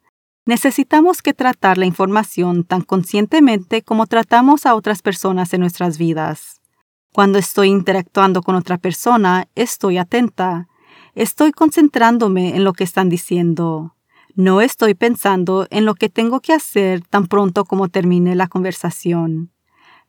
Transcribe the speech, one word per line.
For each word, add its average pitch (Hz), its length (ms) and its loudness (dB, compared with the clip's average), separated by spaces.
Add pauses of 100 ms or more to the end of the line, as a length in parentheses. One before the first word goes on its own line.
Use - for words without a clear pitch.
(460)
Necesitamos 285 760 2
que 285 120 -2
tratar 208 440 0
la 185 80 2
información 185 760 -2
tan 180 180 -4
conscientemente 208 1000 0
como 220 260 -2
tratamos 247 580 2
a 247 80 4
otras 214 280 -2
personas 185 520 -4
en 180 60 0
nuestras 175 380 -2
vidas. 160 640 -4 (520)
Cuando 196 260 2
estoy 196 280 0
interactuando 190 720 0
con 185 140 -2
otra 180 220 -4
persona, 185 760 0
estoy 196 440 -2
atenta. 185 720 -2 (440)
Estoy 294 380 0
concentrándome 233 1040 0
en 190 80 0
lo 196 80 2
que 180 140 -4
están 185 240 0
diciendo. 165 840 -2 (400)
No 190 260 4
estoy 220 320 2
pensando 190 760 -2
en 214 140 -2
lo 214 120 0
que 220 120 -2
tengo 233 320 -2
que - 140 -2
hacer 190 480 0
tan 202 260 -2
pronto 202 380 0
como 190 240 -2
termine 180 460 0
la 180 120 0
conversación. 170 1040 -6 (580)